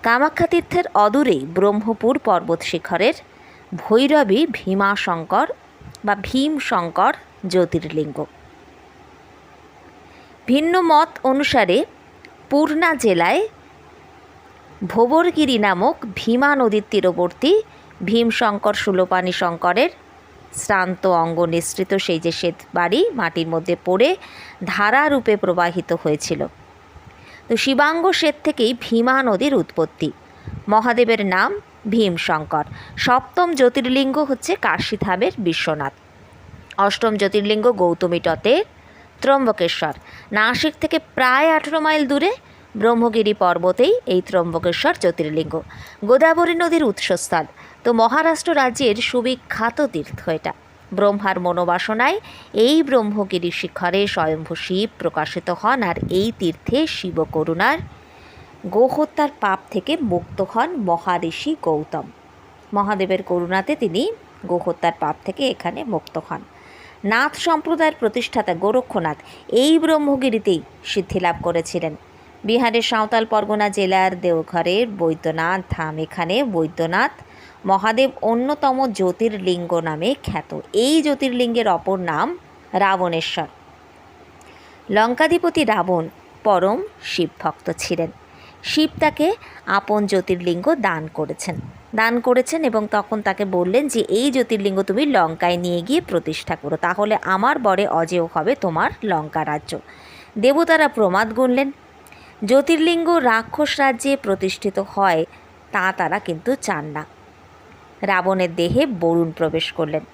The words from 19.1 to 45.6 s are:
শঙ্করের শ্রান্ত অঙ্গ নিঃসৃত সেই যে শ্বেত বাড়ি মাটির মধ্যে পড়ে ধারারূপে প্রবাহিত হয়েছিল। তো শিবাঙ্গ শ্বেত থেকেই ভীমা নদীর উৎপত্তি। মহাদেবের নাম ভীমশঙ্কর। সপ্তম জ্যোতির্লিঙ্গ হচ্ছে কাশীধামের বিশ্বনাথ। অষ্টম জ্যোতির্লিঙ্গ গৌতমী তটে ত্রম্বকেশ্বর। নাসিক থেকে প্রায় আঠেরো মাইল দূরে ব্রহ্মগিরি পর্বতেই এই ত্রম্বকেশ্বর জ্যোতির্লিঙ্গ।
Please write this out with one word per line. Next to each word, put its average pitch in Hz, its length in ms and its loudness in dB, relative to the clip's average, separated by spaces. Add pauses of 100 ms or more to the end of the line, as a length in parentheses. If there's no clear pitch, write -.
শঙ্করের 180 580 0 (640)
শ্রান্ত 185 540 -2
অঙ্গ 170 380 2
নিঃসৃত 170 480 -2
সেই 180 260 -2
যে 170 120 -2
শ্বেত 170 240 -4 (180)
বাড়ি 196 400 0
মাটির 170 340 -4
মধ্যে 165 280 -2 (100)
পড়ে 226 300 2 (480)
ধারারূপে 220 720 2
প্রবাহিত 175 560 -2
হয়েছিল। 151 540 -2 (1000)
তো 226 100 0
শিবাঙ্গ 302 540 2
শ্বেত 294 320 0
থেকেই 254 380 0
ভীমা 254 420 2
নদীর 247 320 0
উৎপত্তি। 160 560 -2 (580)
মহাদেবের 220 560 2
নাম 208 340 0 (300)
ভীমশঙ্কর। 165 760 0 (340)
সপ্তম 320 560 0
জ্যোতির্লিঙ্গ 262 640 2
হচ্ছে 294 380 -2
কাশীধামের 196 840 0
বিশ্বনাথ। 160 560 -2 (840)
অষ্টম 214 380 2
জ্যোতির্লিঙ্গ 208 560 2
গৌতমী 175 480 0
তটে 208 440 2 (580)
ত্রম্বকেশ্বর। 220 720 0 (380)
নাসিক 233 500 0
থেকে 320 180 -2
প্রায় 262 520 2
আঠেরো 311 280 0
মাইল 311 280 2
দূরে 285 260 0 (440)
ব্রহ্মগিরি 226 560 2
পর্বতেই 185 720 2
এই 185 160 2
ত্রম্বকেশ্বর 175 800 0
জ্যোতির্লিঙ্গ। 160 600 -2 (440)